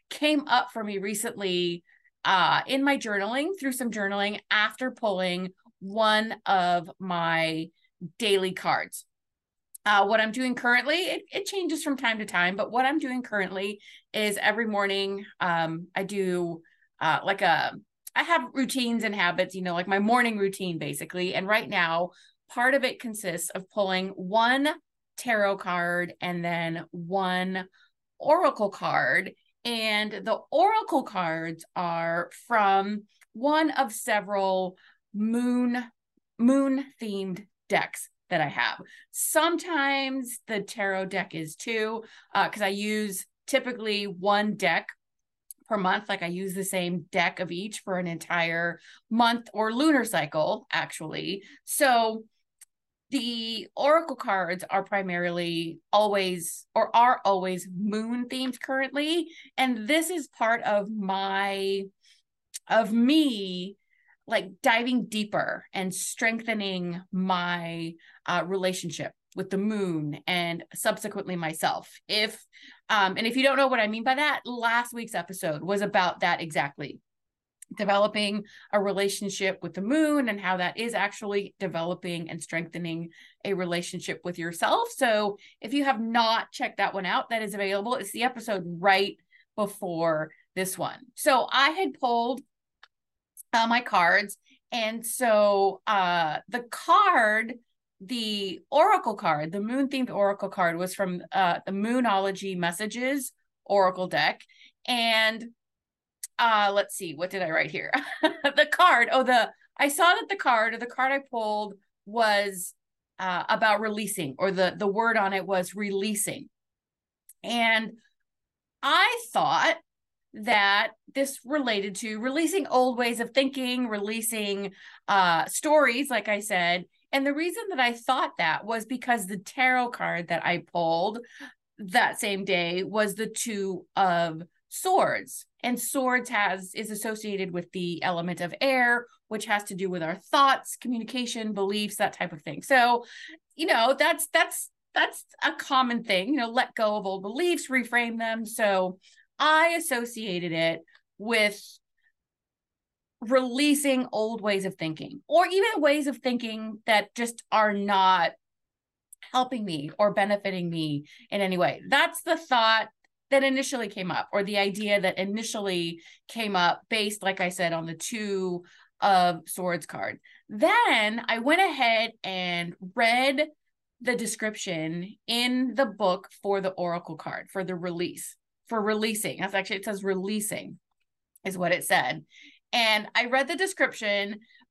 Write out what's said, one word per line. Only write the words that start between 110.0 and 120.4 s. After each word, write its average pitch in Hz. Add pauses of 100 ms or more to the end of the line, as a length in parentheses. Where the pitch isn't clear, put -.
that 453
the 403
card, 226
or 226
the 240
card 262
I 277 (100)
pulled 214 (320)
was, 202 (440)
uh, 180
about 208
releasing, 208
or 185
the, 180
the 202
word 220
on 196
it 185
was 185
releasing. 202 (960)
And 226 (920)
I 381 (120)
thought 175 (560)
that 208 (220)